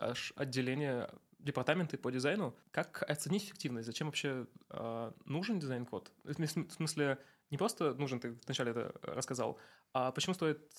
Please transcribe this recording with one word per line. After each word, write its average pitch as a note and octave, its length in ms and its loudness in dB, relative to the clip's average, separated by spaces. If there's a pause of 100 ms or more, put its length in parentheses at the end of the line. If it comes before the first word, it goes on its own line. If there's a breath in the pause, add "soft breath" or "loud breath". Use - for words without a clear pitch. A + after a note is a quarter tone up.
аж - 360 -2
отделение, C3 720 0 (280)
департаменты D3 600 2
по B2 120 0
дизайну. C#3 460 2 (140 loud breath)
Как - 400 0
оценить D#3+ 340 2
эффективность? A#2+ 420 -4
Зачем A#2+ 220 -2
вообще, C3+ 380 0 (240)
а, A2+ 420 -4 (140)
нужен F#3+ 340 0
дизайн-код? B2 520 -4 (120)
В - 60 -8
смыс-, D#3 380 0
в - 40 -14
смысле, D3 460 2 (320 loud breath)
не C#3+ 80 -2
просто D#3+ 360 2
нужен, C3 260 0
ты A#2+ 260 -6
вначале B2+ 260 0
это A#2 300 -2
рассказал, A#2+ 560 -2 (340 loud breath)
а B2+ 200 4
почему F3+ 220 0
стоит, D3+ 440 0